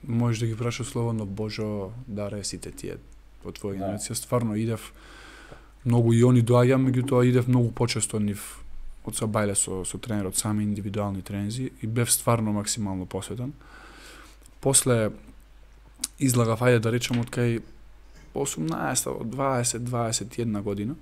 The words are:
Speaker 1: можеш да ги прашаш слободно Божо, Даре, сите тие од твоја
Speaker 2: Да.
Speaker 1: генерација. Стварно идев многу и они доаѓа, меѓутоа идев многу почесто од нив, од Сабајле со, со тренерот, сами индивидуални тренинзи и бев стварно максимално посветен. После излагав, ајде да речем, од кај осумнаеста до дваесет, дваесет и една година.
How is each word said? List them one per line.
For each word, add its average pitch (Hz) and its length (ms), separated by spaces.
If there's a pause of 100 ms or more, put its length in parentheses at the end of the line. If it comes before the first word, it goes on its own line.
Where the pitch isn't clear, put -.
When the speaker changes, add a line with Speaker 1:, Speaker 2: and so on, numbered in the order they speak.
Speaker 1:
можеш 117 320
да 117 60
ги 113 120
прашаш 117 300
слободно 117 380
Божо, 104 640 (180)
Даре, 101 360
сите 90 280
тие 90 260 (480)
од 92 140
твоја 98 180
Speaker 2:
Да. 95 80
Speaker 1:
генерација. 104 280
Стварно 113 420
идев 113 380 (920)
многу 117 280
и 117 100
они 123 200
доаѓа, 123 340
меѓутоа 127 480
идев 123 220
многу 123 240
почесто 113 460
од 107 60
нив, 104 180 (640)
од 110 100
Сабајле 107 400
со, 92 300
со - 120
тренерот, 101 400
сами 104 260
индивидуални 101 580
тренинзи 104 500 (100)
и 113 60
бев 117 240
стварно 117 420
максимално 101 520
посветен. 113 480 (1080)
После 123 480 (1120)
излагав, 120 420
ајде 123 180
да 113 120
речем, 120 280
од 117 100
кај 117 320 (720)
осумнаеста 147 800
до - 120
дваесет, 120 600
дваесет 117 540
и 120 40
една 107 200
година. 104 400